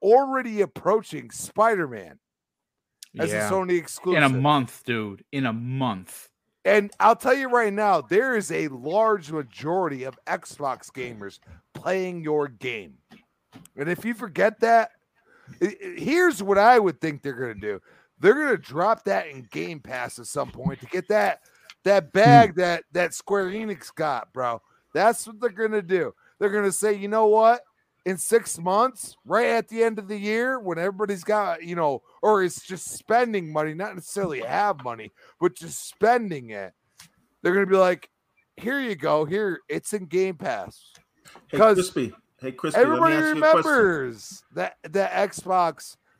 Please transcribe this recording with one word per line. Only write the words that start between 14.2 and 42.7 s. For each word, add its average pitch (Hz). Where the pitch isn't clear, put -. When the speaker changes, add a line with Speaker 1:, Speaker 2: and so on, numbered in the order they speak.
Speaker 1:
that, 226
i-, 175
i-, 185
here's 285
what 196
I 240
would 185
think 151
they're 139
gonna 120
do. 101
They're 190
gonna 285
drop 175
that 196
in 131
Game 165
Pass 123
at 113
some 135
point 131
to -
get 180
that, 208
that 185
bag 226
Speaker 2:
Hmm. 160
Speaker 1:
that, 175
that 170
Square 196
Enix 208
got, 139
bro. 120
That's 202
what 220
they're 233
gonna 214
do. 170
They're 202
gonna 202
say, 208
"You 196
know 220
what? 220
In 185
six -
months, 202
right 208
at 233
the 226
end 226
of 196
the 208
year, 233
when 180
everybody's 196
got, 190
you 170
know, 147
or 202
it's -
just -
spending 214
money, 156
not 202
necessarily 170
have 156
money, 113
but 175
just -
spending 202
it," 98
they're 175
gonna 196
be 190
like, 180
"Here 262
you 240
go. 151
Here, 185
it's 165
in 190
Game 185
Pass." 113
Speaker 3:
Hey, 147
Speaker 1:
'Cause 214
Speaker 3:
Crispy. 170
Hey, 131
Crispy, 156